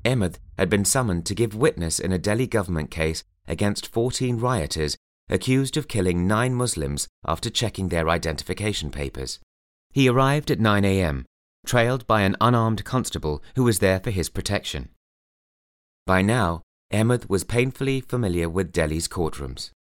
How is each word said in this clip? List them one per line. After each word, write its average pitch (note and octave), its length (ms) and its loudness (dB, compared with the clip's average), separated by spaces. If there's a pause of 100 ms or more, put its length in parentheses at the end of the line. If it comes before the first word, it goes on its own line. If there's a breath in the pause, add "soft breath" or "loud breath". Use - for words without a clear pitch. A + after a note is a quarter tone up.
Ahmed A#2 360 0 (180)
had F#2 100 2
been G2+ 160 2
summoned F#2+ 420 0
to G2+ 80 -4
give G#2+ 200 0
witness G#2+ 460 0
in F#2 100 -4
a F#2 80 2
Delhi G#2 300 0
government F2 420 -2
case D#2+ 320 -2 (240)
against G#2 400 -2
fourteen B2 500 -2
rioters F2 600 -2 (320)
accused C3 480 0
of D3+ 100 -4
killing F2+ 400 0
nine A2+ 260 0
Muslims E2 540 -2 (180)
after E2 240 -4
checking G2 400 -4
their E2 200 0
identification E2 840 -2
papers. C2+ 480 -8 (540)
He C3+ 160 4
arrived C3+ 420 2
at B2 80 2
nine G#2 260 4
A F#2+ 160 4
M, C#2+ 240 0 (400)
trailed B2 440 2
by G#2+ 140 4
an G2 180 2
unarmed A2+ 440 2
constable D#2 580 -4 (120 soft breath)
who B2+ 80 0
was A#2 160 4
there F#2 220 2
for G#2+ 100 -6
his F#2+ 180 -2
protection. - 600 -6 (1160)
By F#2 160 4
now, G2 420 0 (300)
Ahmed A2+ 360 2
was F#2+ 160 0
painfully C3 560 0
familiar F2+ 480 -2
with E2+ 240 -2
Delhi's D#2+ 340 0
courtrooms. C#2+ 640 -6 (140)